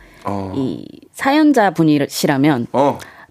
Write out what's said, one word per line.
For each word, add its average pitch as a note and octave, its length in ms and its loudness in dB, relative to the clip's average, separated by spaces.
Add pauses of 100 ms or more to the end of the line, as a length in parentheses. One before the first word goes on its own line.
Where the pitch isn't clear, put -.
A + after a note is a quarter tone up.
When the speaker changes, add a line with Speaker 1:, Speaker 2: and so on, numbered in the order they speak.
(240)
Speaker 1:
어. G2 320 -6
Speaker 2:
이 F2 280 -6 (280)
사연자분이시라면 D#3+ 1600 2
Speaker 1:
어. C3 260 0 (320)